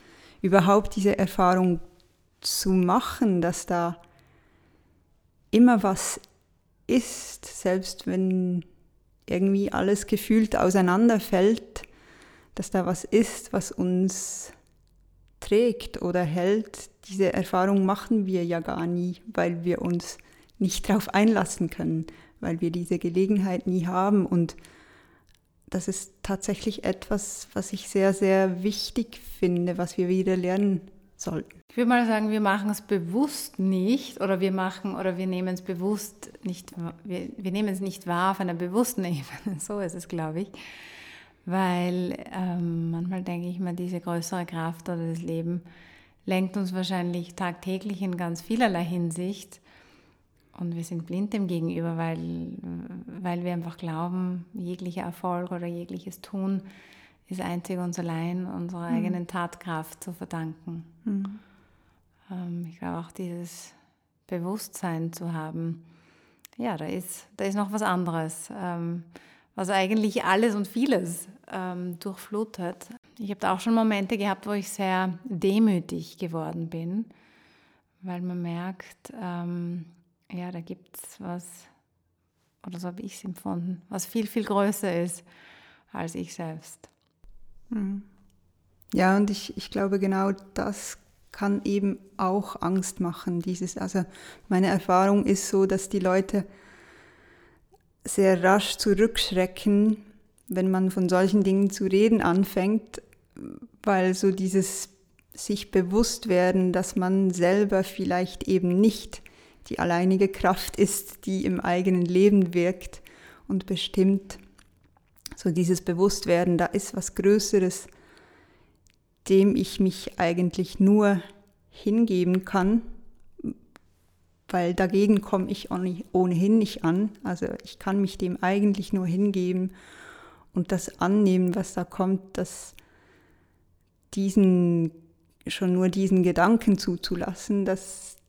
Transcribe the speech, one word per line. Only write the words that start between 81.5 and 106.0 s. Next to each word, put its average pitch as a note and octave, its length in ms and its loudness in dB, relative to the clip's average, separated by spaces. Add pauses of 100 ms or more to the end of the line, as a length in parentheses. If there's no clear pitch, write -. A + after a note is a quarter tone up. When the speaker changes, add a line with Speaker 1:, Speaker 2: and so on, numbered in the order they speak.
Speaker 2:
oder F3 140 -10
so F3+ 80 -8
habe F3+ 140 -10
ich's G3+ 220 -14
empfunden, F3+ 680 -8
was F#3 160 -8
viel, A3 220 -4
viel A3 160 -4
größer G3+ 580 0
ist F3 220 -6 (720)
als E3 220 -8
ich F3+ 180 -8
selbst. D#3+ 560 -14 (800)
Speaker 1:
Mhm. G3+ 340 -4 (880)
Ja, F#3 240 6
und G#3 120 4
ich, - 280 -6
ich - 140 -10
glaube, G3 280 0
genau G3 320 2 (220)
das - 440 -6 (340)
kann G3+ 340 -2
eben G3+ 340 0 (180)
auch G3 440 -2
Angst F#3 380 0
machen. F3 420 -4
Dieses, F3+ 360 -6
also F#3 260 -2 (460)
meine F#3 180 4
Erfahrung F#3+ 580 4
ist G3 240 0
so, G3 160 4
dass F#3+ 240 0
die G3+ 100 -2
Leute F#3+ 460 2 (1600)
sehr F#3 400 4
rasch G3 340 4
zurückschrecken, G#3 1200 2 (500)
wenn F#3+ 240 0
man F#3 200 2
von F3+ 180 0
solchen F#3+ 340 4
Dingen G3 260 4
zu G3 160 -2
reden G#3 360 6
anfängt, G3 800 0 (840)
weil F#3 300 4
so F#3+ 180 4
dieses F#3 580 0 (440)
sich - 380 -6
bewusst G3+ 580 2